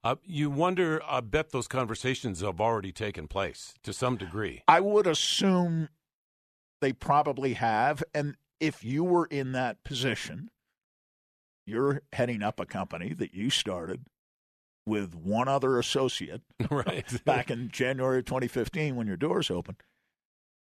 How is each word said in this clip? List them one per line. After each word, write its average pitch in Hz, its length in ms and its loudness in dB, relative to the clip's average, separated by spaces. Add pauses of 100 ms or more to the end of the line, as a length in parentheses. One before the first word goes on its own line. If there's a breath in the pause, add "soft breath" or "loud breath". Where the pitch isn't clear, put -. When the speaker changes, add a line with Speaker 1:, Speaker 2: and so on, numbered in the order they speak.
Speaker 1:
Uh, 120 220 2
you 147 260 -2
wonder, 160 560 2
I 131 140 0
bet 120 300 0
those 127 160 -2
conversations 120 760 -2
have 92 180 -4
already 107 320 0
taken 98 340 -6
place - 460 -4 (100)
to - 120 -8
some 127 240 0
degree. 95 500 -6
Speaker 2:
I 170 120 8
would 202 260 4
assume 170 840 2 (920)
they 135 100 2
probably 139 600 2
have. 117 480 2 (100)
And 147 240 -2 (240)
if 156 240 -2
you 135 200 0
were 175 200 4
in 135 280 -4
that 127 320 -2
position, 127 680 -4 (1160)
you're 139 360 0 (100)
heading 120 300 0
up 104 180 -2
a 92 60 -4
company 92 480 -6
that - 180 -4
you 101 160 -4
started 95 560 -2 (800)
with 101 300 -2
one 101 340 0
other 131 300 4
associate 120 640 -2 (160)
Speaker 1:
<laughs> - 120 -2
Right. 143 540 -2
Speaker 2:
back 123 260 2
in 120 200 -4
January 131 480 2
of 123 80 -2
twenty 131 220 -2
fifteen 131 480 -2
when 113 100 -2
your 95 100 -2
doors 160 340 0
opened. 90 320 -4 (920 soft breath)